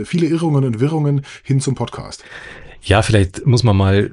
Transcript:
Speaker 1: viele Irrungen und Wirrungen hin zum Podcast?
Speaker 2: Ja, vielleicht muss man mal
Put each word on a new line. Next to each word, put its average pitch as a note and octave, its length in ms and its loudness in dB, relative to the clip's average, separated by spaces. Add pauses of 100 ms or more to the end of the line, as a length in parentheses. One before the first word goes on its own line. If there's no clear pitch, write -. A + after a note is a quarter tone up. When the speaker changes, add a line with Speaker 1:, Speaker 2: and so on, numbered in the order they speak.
Speaker 1:
viele E3+ 220 -2
Irrungen D3+ 400 0
und A#2 160 -2
Wirrungen D3 400 0 (220)
hin C3+ 180 0
zum C3 140 -2
Podcast? - 500 -10 (560)
Speaker 2:
Ja, G2+ 200 2
vielleicht G2+ 440 0
muss A#2+ 180 4
man G#2+ 120 4
mal G2 380 2